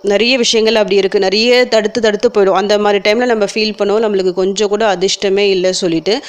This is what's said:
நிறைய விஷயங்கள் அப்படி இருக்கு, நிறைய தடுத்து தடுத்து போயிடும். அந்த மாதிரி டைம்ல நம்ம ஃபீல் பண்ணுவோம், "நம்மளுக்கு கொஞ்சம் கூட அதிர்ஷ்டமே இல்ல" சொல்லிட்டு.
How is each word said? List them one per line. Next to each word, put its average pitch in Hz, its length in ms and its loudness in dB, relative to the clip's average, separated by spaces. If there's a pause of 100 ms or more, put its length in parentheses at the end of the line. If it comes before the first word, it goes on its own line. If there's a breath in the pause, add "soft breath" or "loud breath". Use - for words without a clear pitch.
நிறைய 208 360 0
விஷயங்கள் 226 380 0
அப்படி 202 200 0
இருக்கு, 196 240 0
நிறைய 226 480 2
தடுத்து 220 340 -2
தடுத்து 214 280 0
போயிடும். 196 300 2
அந்த 202 180 2
மாதிரி 208 240 0
டைம்ல 214 240 0
நம்ம 220 200 0
ஃபீல் 214 320 -4
பண்ணுவோம், 208 260 0
"நம்மளுக்கு 190 300 0
கொஞ்சம் 190 340 0
கூட 202 280 0
அதிர்ஷ்டமே 196 540 0
இல்ல" 185 220 0
சொல்லிட்டு. 185 580 -2